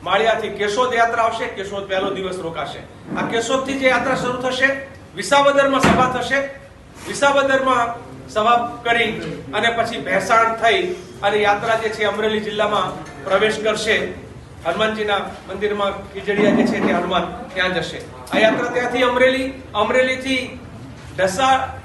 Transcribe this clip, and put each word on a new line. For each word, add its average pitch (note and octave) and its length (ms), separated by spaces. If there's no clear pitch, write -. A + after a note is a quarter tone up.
માળિયાથી G#3+ 480
કેશોદ G#3 420
યાત્રા A#3 320
આવશે, A3+ 200
કેશોદ G3 440
પહેલો F#3+ 220
દિવસ F#3 280
રોકાશે. D3+ 400
આ F3+ 60
કેશોદથી C4+ 560
જે C4 100
યાત્રા B3+ 260
શરૂ B3 280
થશે, C4 540
વિસાવદરમાં C#4 680
સભા B3+ 400
થશે, C4 180
વિસાવદરમાં C4 1000
સભા A3+ 540
કરી A#3 280
અને A3+ 160
પછી A3+ 300
ભેસાણ A3+ 540
થઈ F#3+ 420
અને G3+ 140
યાત્રા G#3 400
જે A3+ 120
છે G#3+ 160
અમરેલી G#3+ 360
જિલ્લામાં G#3 520
પ્રવેશ G3+ 380
કરશે. G#3 500
હનુમાનજીના G#3 520
મંદિરમાં G3 760
ખીજડીયા G3+ 420
જે - 100
છે - 220
તે - 60
હનુમાન F3 420
ત્યાં F#3 200
જશે. D#3+ 240
આ F#3+ 60
યાત્રા A3 320
ત્યાંથી B3 320
અમરેલી, B3+ 600
અમરેલીથી B3+ 880
ઢસા B3+ 560